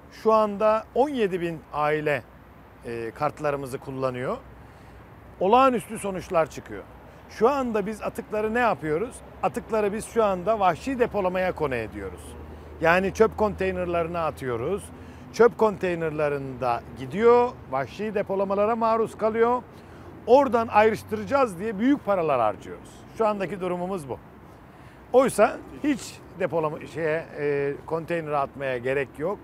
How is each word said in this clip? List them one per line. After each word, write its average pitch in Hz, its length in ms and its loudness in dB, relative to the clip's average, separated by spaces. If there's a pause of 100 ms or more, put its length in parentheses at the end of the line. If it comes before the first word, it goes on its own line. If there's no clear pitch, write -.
(120)
şu 220 220 2
anda 214 500 2 (120)
on 262 140 2
yedi 202 320 -2
bin 170 180 -4 (140)
aile, 151 500 0 (640)
e, 117 260 -6
kartlarımızı 139 640 -4
kullanıyor. 131 600 -4 (1000)
Olağanüstü 226 600 4
sonuçlar 175 500 0
çıkıyor. - 340 -12 (460)
Şu 226 200 2
anda 240 360 0
biz 214 160 -6
atıkları 214 520 -4
ne 240 60 0
yapıyoruz? 175 560 0 (280)
Atıkları 208 500 -2
biz 220 120 -6
şu 226 180 0
anda 196 360 0
vahşi 202 400 0
depolamaya 185 560 0
konu 139 200 -2
ediyoruz. 101 600 -8 (460)
Yani 180 320 4
çöp 214 240 2
konteynerlarına 175 880 -2
atıyoruz. 135 640 -4 (440)
Çöp 233 240 6
konteynerlarında 151 1200 0 (160)
gidiyor, 226 540 4 (200)
vahşi 185 440 -4
depolamalara 196 600 0
maruz 226 420 0
kalıyor. 226 460 2 (640)
Oradan 233 400 6
ayrıştıracağız 214 920 2
diye 208 200 -4
büyük 269 260 2
paralar 160 360 2
harcıyoruz. 92 480 -2 (280)
Şu 220 100 2
andaki 196 340 -2
durumumuz 180 480 -4
bu. 107 100 -8 (920)
Oysa 247 440 6 (260)
hiç 269 360 -2 (200)
depolama, 156 460 -2
şeye, 156 400 -2 (120)
e, 143 360 -2 (120)
konteynere 156 520 -4
atmaya 135 400 -4
gerek 131 400 -2
yok. 185 260 -4